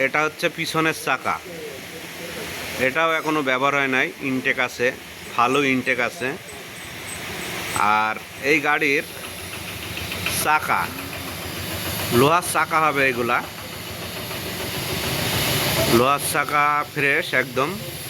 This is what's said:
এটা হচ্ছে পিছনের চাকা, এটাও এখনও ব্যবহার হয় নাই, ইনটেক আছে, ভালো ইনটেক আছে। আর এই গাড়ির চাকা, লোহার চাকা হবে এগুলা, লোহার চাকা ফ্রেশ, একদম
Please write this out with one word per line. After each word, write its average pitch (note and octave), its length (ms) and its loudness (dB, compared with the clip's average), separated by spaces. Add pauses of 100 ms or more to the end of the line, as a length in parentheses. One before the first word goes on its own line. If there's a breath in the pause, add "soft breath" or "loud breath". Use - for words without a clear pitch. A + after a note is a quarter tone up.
এটা C3+ 220 2
হচ্ছে D3+ 200 -2 (100)
পিছনের D#3+ 400 0 (100)
চাকা, B2 300 0 (1500)
এটাও D#3+ 240 2 (100)
এখনও D#3 280 0
ব্যবহার C3+ 300 4
হয় C3+ 180 2
নাই, C3+ 100 4 (220)
ইনটেক C3 380 0
আছে, A#2+ 200 0 (500)
ভালো B2+ 220 4 (140)
ইনটেক B2+ 260 2 (100)
আছে। A#2+ 200 -4 (1700)
আর A2 180 4 (360)
এই D#3+ 160 6
গাড়ির D3 380 4 (1400)
চাকা, D3+ 380 2 (1400)
লোহার D#3+ 260 6 (100)
চাকা D#3+ 320 2
হবে C#3 240 4
এগুলা, A#2+ 280 2 (2500)
লোহার C#3 240 4 (100)
চাকা D3 320 2 (280)
ফ্রেশ, D3 340 2 (160)
একদম B2+ 260 0 (420)